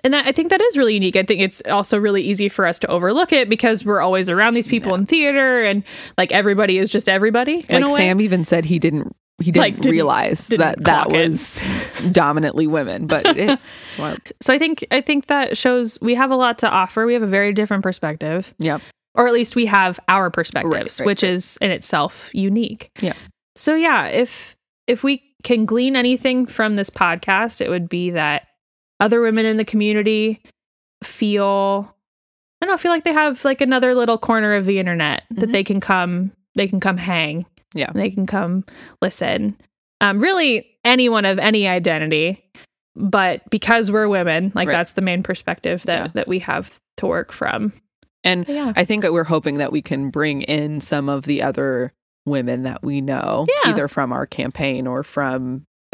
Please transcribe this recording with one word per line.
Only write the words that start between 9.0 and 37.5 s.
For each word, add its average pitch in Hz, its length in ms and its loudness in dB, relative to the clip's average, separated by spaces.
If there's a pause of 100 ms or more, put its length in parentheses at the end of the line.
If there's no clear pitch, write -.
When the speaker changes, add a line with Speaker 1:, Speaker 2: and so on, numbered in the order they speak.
Speaker 2:
he 170 120 0
didn't 220 100 6
Speaker 1:
Like, 208 140 2
didn't, - 160 2
Speaker 2:
realize 143 560 2
Speaker 1:
didn't 220 140 2
Speaker 2:
that 156 240 0
that 151 200 4
Speaker 1:
clock 160 100 0
it. 165 140 2
Speaker 2:
was - 340 0 (480)
dominantly 156 540 2
women, 147 400 -2
but 156 220 0
it - 100 0
is. 254 300 -2 (100)
Speaker 1:
<laughs> - 120 -20
Speaker 2:
It's - 100 -14
wild. 151 200 -6 (220)
Speaker 1:
So - 100 2
I 285 60 4
think, 320 320 -2
I 269 120 2
think 285 260 -2
that 277 280 0
shows 247 460 0
we 240 140 2
have 262 160 0
a 262 40 2
lot 247 240 0
to 226 100 2
offer. 190 360 0
We 240 80 2
have 233 100 0
a 208 40 -2
very 202 260 2
different 202 300 0
perspective. 165 720 -4
Speaker 2:
Yep. 156 240 -2 (320)
Speaker 1:
Or 240 140 4
at 240 60 4
least 240 220 0
we 233 120 2
have 190 400 2
our 190 240 2
perspectives, 160 420 -2
Speaker 2:
Right, - 280 -4
right, - 40 -2
Speaker 1:
which 202 160 0
Speaker 2:
right. 185 100 0
Speaker 1:
is - 300 -2
in 196 80 0
itself - 640 -2
unique. 202 560 -2 (120)
Speaker 2:
Yeah. 170 120 -2 (420)
Speaker 1:
So 302 200 0
yeah, 311 320 2
if, - 480 -4 (320)
if 247 160 0
we 277 180 0 (220)
can 226 220 2
glean 247 300 0
anything 254 520 2
from 214 260 0
this 202 160 0
podcast, 196 720 0
it - 80 -2
would 175 180 -2
be 175 240 -2
that 151 360 -2 (520)
other 220 200 4
women 226 280 2
in 220 100 2
the 220 80 0
community 214 760 0 (600)
feel, 196 920 0 (680)
I 339 60 -2
don't 392 60 0
know, 339 40 0
feel 349 140 0
like 330 120 0
they 330 100 0
have, 302 300 0
like, 269 160 0
another 254 360 2
little 233 240 2
corner 214 340 0
of 196 120 0
the 196 120 2
internet 170 540 -2
that 226 140 0
Speaker 2:
Mm-hmm. 226 60 -2
Speaker 1:
they 196 120 0
can 196 160 -2
come, 185 520 0 (220)
they 202 140 0
can 190 120 -2
come 185 180 0
hang. 170 500 -2 (260)